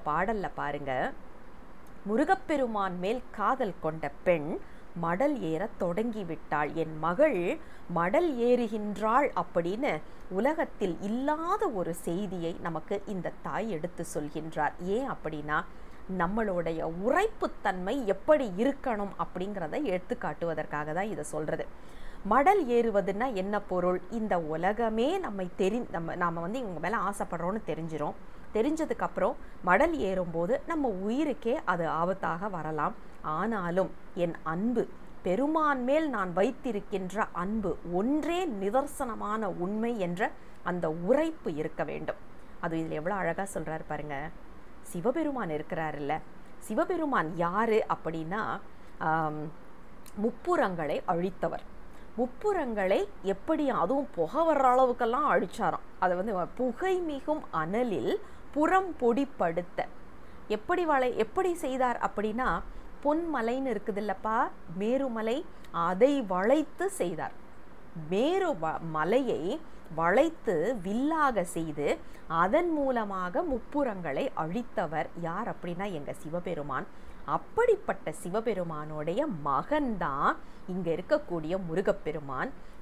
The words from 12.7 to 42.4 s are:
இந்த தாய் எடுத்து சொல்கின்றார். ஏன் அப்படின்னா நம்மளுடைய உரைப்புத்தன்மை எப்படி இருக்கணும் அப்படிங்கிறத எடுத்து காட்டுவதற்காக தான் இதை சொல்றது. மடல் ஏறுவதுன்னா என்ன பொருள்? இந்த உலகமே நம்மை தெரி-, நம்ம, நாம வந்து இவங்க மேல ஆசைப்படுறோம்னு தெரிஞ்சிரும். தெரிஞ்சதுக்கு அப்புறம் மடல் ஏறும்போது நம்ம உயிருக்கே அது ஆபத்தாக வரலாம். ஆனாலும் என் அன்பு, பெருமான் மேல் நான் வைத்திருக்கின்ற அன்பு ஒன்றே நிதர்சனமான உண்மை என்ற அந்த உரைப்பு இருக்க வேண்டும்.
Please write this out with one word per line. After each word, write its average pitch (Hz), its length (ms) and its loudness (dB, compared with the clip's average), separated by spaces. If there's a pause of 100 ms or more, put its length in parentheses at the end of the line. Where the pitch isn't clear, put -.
இந்த 185 260 -4 (100)
தாய் 170 280 -2
எடுத்து 170 440 -4
சொல்கின்றார். 151 640 -2
ஏன் 208 320 -2
அப்படின்னா 151 520 -2 (540)
நம்மளுடைய 175 720 0 (140)
உரைப்புத்தன்மை 254 1000 0
எப்படி 220 520 4
இருக்கணும் 226 600 0
அப்படிங்கிறத 185 640 -4
எடுத்து 185 380 0
காட்டுவதற்காக 156 460 -2
தான் 151 300 -2
இதை 185 260 -2
சொல்றது. 156 440 -2 (560)
மடல் 285 440 6
ஏறுவதுன்னா 226 640 4
என்ன 202 280 0
பொருள்? 180 480 2
இந்த 214 300 0
உலகமே 214 800 2
நம்மை 196 400 -4
தெரி-, 208 340 2
நம்ம, 165 240 -4
நாம 170 260 0
வந்து 208 180 -2
இவங்க 190 200 -6
மேல 185 180 0
ஆசைப்படுறோம்னு 190 720 -2
தெரிஞ்சிரும். 160 460 -2 (400)
தெரிஞ்சதுக்கு 294 440 2
அப்புறம் 190 380 0 (280)
மடல் 277 340 6
ஏறும்போது 185 720 0
நம்ம 285 260 2 (140)
உயிருக்கே 262 580 0
அது 170 220 0
ஆபத்தாக 175 600 0
வரலாம். 156 440 -2 (280)
ஆனாலும் 175 720 0 (240)
என் 170 280 0
அன்பு, 202 440 0 (340)
பெருமான் 277 640 2
மேல் 294 260 4
நான் 190 240 -2
வைத்திருக்கின்ற 196 1000 0
அன்பு 190 440 -2 (180)
ஒன்றே 294 520 2
நிதர்சனமான 220 1000 0
உண்மை 208 540 -2
என்ற 175 320 0 (320)
அந்த 175 260 0
உரைப்பு 190 640 2
இருக்க 160 280 -2
வேண்டும். 156 320 -4 (440)